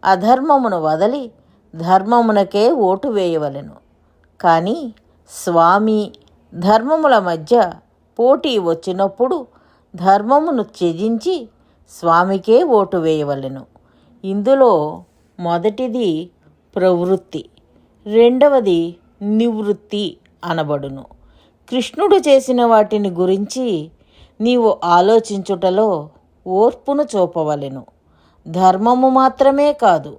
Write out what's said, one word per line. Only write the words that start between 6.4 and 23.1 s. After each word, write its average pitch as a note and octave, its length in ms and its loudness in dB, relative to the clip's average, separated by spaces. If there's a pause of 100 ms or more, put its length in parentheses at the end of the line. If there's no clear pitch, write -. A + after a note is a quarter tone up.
ధర్మముల A#3+ 640 2
మధ్య F3+ 540 0 (460)
పోటీ B3+ 400 0
వచ్చినప్పుడు G3 880 -4 (480)
ధర్మమును A3 680 0
త్యజించి A3 840 -4 (500)
స్వామికే F#3+ 640 2
ఓటు G#3+ 340 0
వేయవలెను. C#3+ 680 -4 (580)
ఇందులో G3 800 0 (360)
మొదటిది F3+ 920 -4 (460)
ప్రవృత్తి, F3+ 720 -2 (580)
రెండవది A3+ 880 2 (260)
నివృత్తి G#3 920 -4 (280)
అనబడును. D3 600 -6 (640)
కృష్ణుడు E4 460 0
చేసిన C4+ 480 2
వాటిని G#3+ 460 2